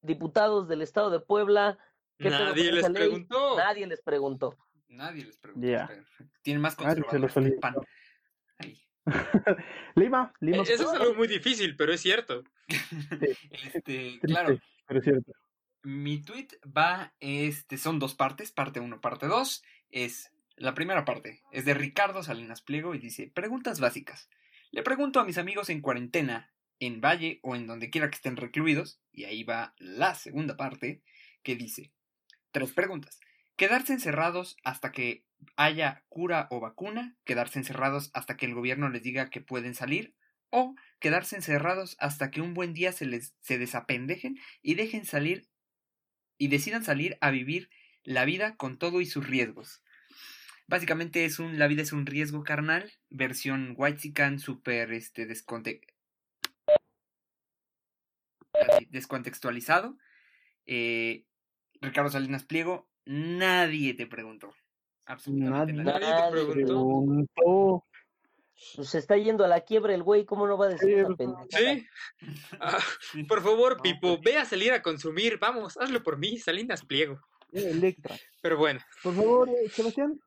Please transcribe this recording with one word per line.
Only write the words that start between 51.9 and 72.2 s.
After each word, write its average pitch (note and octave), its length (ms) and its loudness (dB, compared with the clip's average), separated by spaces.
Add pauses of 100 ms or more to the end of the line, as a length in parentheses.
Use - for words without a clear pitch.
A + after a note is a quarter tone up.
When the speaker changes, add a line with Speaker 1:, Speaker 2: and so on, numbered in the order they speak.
Speaker 3:
un C#3+ 140 -2
riesgo, D3 360 -4
carnal, D#3 480 -2 (200)
versión C3 640 -4
whitezican, D3 640 0
súper, A#2+ 560 -4
este, A2+ 320 -10
desconte-, A2+ 560 -10 (2750)
así, A#2+ 220 6
descontextualizado. C3 1080 -2 (680)
Eh, A#2 580 -2 (560)
Ricardo C#3+ 300 0
Salinas C3+ 340 -4
Pliego, E3 440 -4 (160)
nadie D#3+ 880 0
te A#2 120 -8
preguntó. A2 480 -14 (520)
Absolutamente C#3 680 0
Speaker 4:
Nadie D3+ 100 -4
Speaker 3:
nadie. C#3+ 160 2
Speaker 2:
Nadie E3 140 2
te E3 60 6
Speaker 1:
Nadie E3+ 120 4
Speaker 2:
preguntó. D3+ 320 2 (720)
Speaker 4:
preguntó. F#3 500 6 (920)
Speaker 1:
Pues C#3 120 -8
se E3 100 0
está G#3 180 4
yendo G#3 280 4
a F3+ 40 6
la E3+ 140 6
quiebra G#3+ 320 2
el F3 80 0
güey, G#3 220 6
¿cómo G3+ 220 0
no G3+ 100 2
va G3+ 100 4
a - 40 6
decir F#3 180 4
Speaker 4:
Sí, G3+ 60 8
Speaker 1:
esa G3 140 6
Speaker 4:
pues, F#3 100 -2
Speaker 1:
pendejada? F#3 560 2
Speaker 2:
Sí. A#3+ 120 -6 (720)